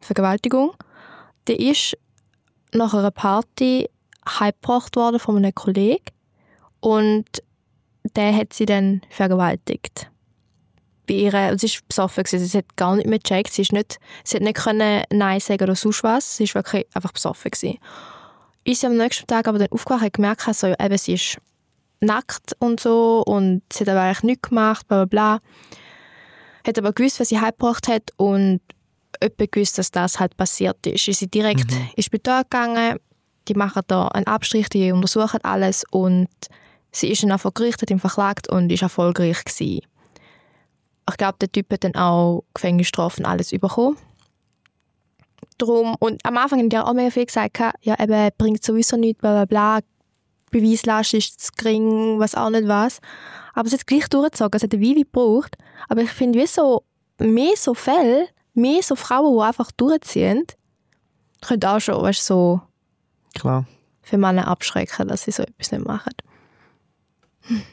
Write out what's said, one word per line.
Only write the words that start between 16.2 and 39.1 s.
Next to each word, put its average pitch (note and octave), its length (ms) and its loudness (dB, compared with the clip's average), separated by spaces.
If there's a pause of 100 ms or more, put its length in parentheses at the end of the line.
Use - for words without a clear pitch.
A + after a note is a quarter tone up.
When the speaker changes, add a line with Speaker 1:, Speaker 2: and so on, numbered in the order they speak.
Speaker 1:
sie A3 80 0
ist G3+ 100 -2
wirklich G3 400 -4
einfach F#3 180 -6
besoffen - 380 -4
gewesen. - 280 -4 (840)
Ist B3 160 0
sie C4+ 60 0
am A#3+ 100 2
nächsten A3+ 300 -2
Tag A3+ 200 -2
aber G#3+ 120 0
dann G3+ 120 2
aufgewacht, A#3 320 -2
hat G#3 120 0
gemerkt, G#3 280 0 (120)
so, - 140 0
ja, F#3 120 0
eben, G3 160 0
sie F3+ 180 -2
ist - 220 -4 (640)
nackt - 600 -4
und A#3 200 0
so A3+ 460 2
und F#3+ 440 2
sie - 100 -6
hat G3+ 100 0
aber F#3+ 120 2
eigentlich F#3 200 0
nichts B3 260 -2
gemacht, A3 400 0
bla, G3 160 2
bla, G#3+ 340 2
bla. - 20 -10 (1300)
Hat A3+ 120 -2
aber G#3 160 0
gewusst, C4 260 0
was A#3+ 80 0
sie A3 100 0
heimgebracht A3+ 500 -2
hat A3 280 -2
und G3 440 2 (600)
etwa G#3+ 240 -2
gewusst, G3+ 320 -2
dass F#3 140 -2
das F3+ 280 -2
halt F3+ 200 -2
passiert F#3 480 -2
ist. - 200 -2
Ist G3 140 -2
sie F#3 80 -4
direkt G#3 420 0
Speaker 2:
Mhm. B2+ 240 -4
Speaker 1:
ins G#3+ 120 -2
Spital B3+ 380 0
gegangen, A#3 540 -2 (500)
die G#3 60 -2
machen G3 320 0
da F#3 220 0
einen G3+ 180 -2
Abstrich, G#3+ 440 -2
die F#3+ 220 2
untersuchen F#3+ 520 0
alles F#3+ 460 0
und F3+ 380 2 (600)
sie - 200 -2
ist G#3+ 120 0
dann G3+ 100 2
auch G3 80 0
vor F#3+ 120 -4
Gericht, A#3 300 -2
hat - 80 -4
ihn F#3+ 100 2
verklagt - 480 -2
und F3 240 2
ist F3 80 0
erfolgreich F3 640 0